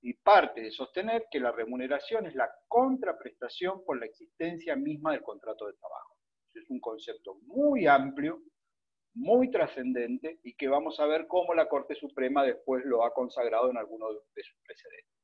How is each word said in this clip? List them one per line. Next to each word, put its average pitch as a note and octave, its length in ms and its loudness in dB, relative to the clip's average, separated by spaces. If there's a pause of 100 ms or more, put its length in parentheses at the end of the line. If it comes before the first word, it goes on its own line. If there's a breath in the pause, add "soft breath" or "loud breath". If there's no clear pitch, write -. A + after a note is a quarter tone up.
Y B2 120 -8
parte F3+ 460 6
de A2 100 -8
sostener A3 600 -4
que C#3+ 100 -2
la B2 120 0
remuneración B2+ 760 -4
es A#2 80 -12
la A#2+ 160 -2 (180)
contraprestación F#3+ 1160 -2
por C#3+ 140 -4
la A#2 80 -8
existencia E3 680 -8
misma D3+ 360 -2
del C3+ 100 -4
contrato G#2+ 440 -10
de G2 80 -12
trabajo. - 440 -18 (340)
Es A2 160 -20
un B2+ 120 -8
concepto A2+ 560 -10 (100)
muy B3+ 400 2
amplio, C#3 560 4 (720)
muy A#3 360 2
trascendente, B2+ 920 -2
y B2 120 -16
que C#3+ 140 -2
vamos D3 320 0
a D3+ 60 2
ver D#3+ 220 2
cómo F3+ 260 2
la - 140 4
Corte C#3+ 260 -2
Suprema C#3 500 0
después B2+ 400 0
lo A#2+ 200 4
ha A#2+ 100 0
consagrado B2 560 0
en A#2+ 80 -4
alguno A2 300 -8 (260)
de G2+ 80 -14
sus - 240 -20
precedentes. - 460 -20 (120)